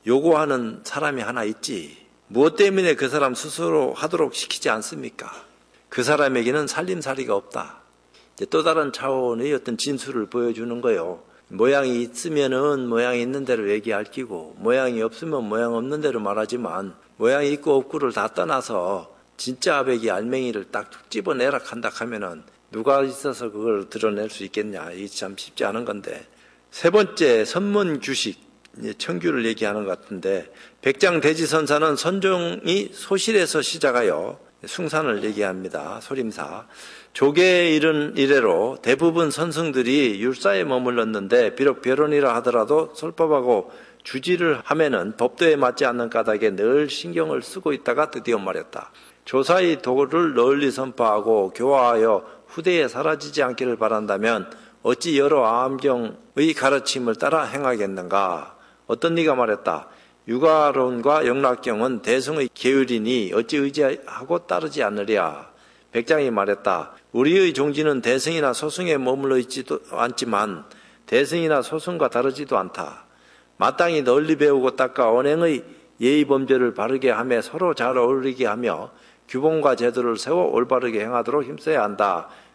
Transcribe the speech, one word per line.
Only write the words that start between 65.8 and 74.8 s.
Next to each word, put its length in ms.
백장이 400
말했다. 600
우리의 400
종지는 480
대승이나 500
소승에 460
머물러 400
있지도 420
않지만 760
대승이나 560
소승과 480
다르지도 480
않다. 480
마땅히 440
널리 340
배우고 400
닦아 380